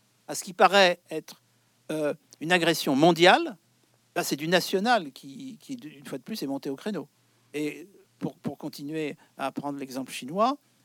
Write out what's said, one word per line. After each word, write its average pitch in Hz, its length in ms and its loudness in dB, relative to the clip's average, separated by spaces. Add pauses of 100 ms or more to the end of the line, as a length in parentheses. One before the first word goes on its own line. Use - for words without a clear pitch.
(260)
à 151 80 -10
ce - 80 -8
qui 185 120 -12
paraît 185 440 6 (120)
être, - 320 -10 (500)
euh, 151 220 -2 (260)
une 151 120 -4
agression 165 440 2
mondiale, 180 600 6 (600)
là, 165 80 -2
c'est 151 120 -4
du 151 120 -6
national 185 640 0
qui, 135 480 -16
qui, - 140 -12
une 139 320 -18
fois 143 120 -10
de 123 60 -14
plus, - 180 -10
est 151 60 -6
monté 139 220 -6
au 135 40 -6
créneau. 165 320 -8 (480)
Et 147 320 -6 (320)
pour, 156 200 -8
pour 147 200 -10
continuer 151 580 -8 (200)
à 135 160 -4
prendre 143 260 -8
l'exemple 131 320 -10
chinois, 202 460 -2 (280)